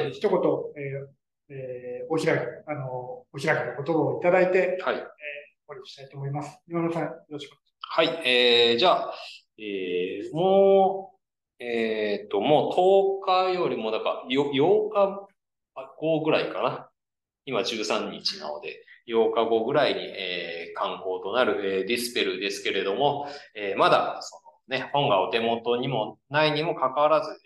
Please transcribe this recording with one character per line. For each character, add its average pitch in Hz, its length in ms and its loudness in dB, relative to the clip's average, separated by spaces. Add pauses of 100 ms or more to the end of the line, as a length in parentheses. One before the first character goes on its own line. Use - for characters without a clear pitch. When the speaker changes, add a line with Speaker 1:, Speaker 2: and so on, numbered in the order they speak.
Speaker 1:
ー、 135 60 -4
一 208 180 -2
言、 - 0 - (520)
え - 680 -12
ー、 - 20 -16
え 127 540 -10
ー、 156 40 0
お 160 40 2
開 156 220 4
き、 - 20 0 (260)
あ 151 80 -6
の、 135 140 -8
お 127 460 -10
開 139 80 -8
き 156 60 -2
の 143 360 -2
言 165 100 0
葉 156 60 4
を 123 180 0
い - 40 -6
た 175 80 4
だ 180 100 6
い 180 100 4
て、 180 300 2
Speaker 2:
は 127 120 -2
い。 - 20 0
Speaker 1:
え - 40 -4
ー、 - 40 -8
終 - 20 -12 (640)
わ 147 80 -16
り 131 80 -16
に - 40 -20
し - 100 -20
た 139 80 -18
い 135 40 -20
と 143 80 -18
思 139 100 -8
い 143 40 -4
ま 147 120 -6
す。 - 240 -14
今 170 140 -4
村 165 140 -2
さ 160 60 -2
ん、 - 20 -2
よ - 80 -6 (180)
ろ 147 100 -12
し - 100 -12
く。 - 80 -20 (240)
Speaker 2:
は - 220 0
い、 160 60 4 (160)
え 120 500 6
ー、 117 40 0
じ 185 80 4
ゃ 165 60 6
あ、 - 220 -2 (440)
え 95 640 -4 (100)
ー、 - 20 -12
も 190 800 4 (480)
う、 - 20 -12
え 110 600 -2
ー - 20 -14
っ - 40 -18
と、 202 120 0
も 127 300 4
う - 40 -6
十 185 800 4
日 - 20 0
よ 175 140 0
り 123 80 -2
も、 110 140 -4
だ 107 100 -2
か - 260 -4
ら、 127 80 -2
よ-、 143 180 4
八 202 380 4
日 196 380 0 (680)
後 156 260 0
ぐ 160 60 2
ら 104 100 4
い - 100 -4
か 98 120 -4
な。 131 260 -4 (560)
今、 113 180 -2
十 107 220 -4
三 104 260 -2
日 78 300 -8
な 76 80 -10
の 76 120 -10
で、 80 220 -14 (240)
八 113 240 2
日 117 140 2
後 110 200 2
ぐ 131 100 -2
ら 139 140 4
い 98 60 0
に、 92 60 -4
え 90 760 -8
ー、 - 40 -10
刊 92 200 -4
行 92 220 -6
と 98 120 -8
な 123 120 4
る、 98 360 0
え 95 40 -2
ー、 - 20 -4
デ 120 80 0
ィ 117 40 -2
ス - 160 -6
ペ 107 100 0
ル 92 160 -2
で 98 100 -2
す - 120 -8
け 110 100 -2
れ 95 120 -2
ど 98 100 -2
も、 139 320 0 (280)
え 101 220 -6
ー、 - 20 -4
ま 165 120 4
だ、 - 320 2
そ - 140 -16
の - 420 -10
ね、 - 140 -6
本 143 180 0
が 95 100 6
お 92 100 -2
手 117 100 0
元 117 360 0
に 131 120 -4
も 110 300 -4 (120)
な 156 160 2
い 147 60 2
に 147 100 -2
も 170 120 -2
か 135 180 -2
か 147 100 0
わ 151 60 4
ら 151 140 4
ず、 123 220 -10